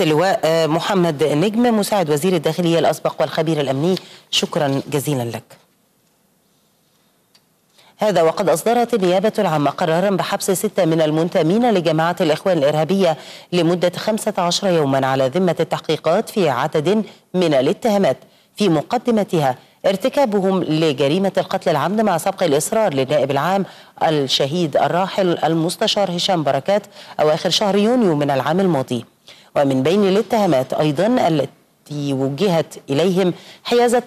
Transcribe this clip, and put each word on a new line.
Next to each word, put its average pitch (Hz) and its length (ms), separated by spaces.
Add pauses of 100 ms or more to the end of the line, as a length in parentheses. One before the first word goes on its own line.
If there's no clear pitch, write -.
اللواء، 170 420
آه، 160 240
محمد 165 560
نجم 208 560
مساعد 190 300
وزير 151 240
الداخلية 165 460
الأسبق 156 420
والخبير 156 400
الأمني، 143 340 (360)
شكراً 139 560
جزيلاً 143 360
لك. 110 200 (2500)
هذا 196 220
وقد 160 280
أصدرت 233 440
النيابة 190 460
العامة 156 320
قراراً 175 380
بحبس 196 420
ستة 190 340
من 160 160
المنتمين 170 720
لجماعة 165 480
الإخوان 170 360
الإرهابية 156 600 (340)
لمدة 175 460
خمسة 214 400
عشر 175 300
يوماً 139 400
على 135 200
ذمة 170 320
التحقيقات 165 720
في 180 200
عدد 156 560 (280)
من 175 200
الاتهامات، 165 640 (400)
في 208 120
مقدمتها 180 840 (300)
ارتكابهم 196 800
لجريمة 156 720
القتل 185 320
العمد 165 320
مع 196 160
سبق 190 260
الإصرار 175 500
للنائب 135 380
العام 175 340 (380)
الشهيد 151 760
الراحل 175 640
المستشار 175 720
هشام 175 280
بركات 143 400 (360)
أواخر 151 300
شهر 196 260
يونيو 208 400
من 143 160
العام 139 280
الماضي. 131 460 (500)
ومن 135 280
بين 196 240
الاتهامات 190 680
أيضاً 175 540
التي 143 840
وجهت 143 600 (140)
إليهم 175 440 (300)
حيازة 240 440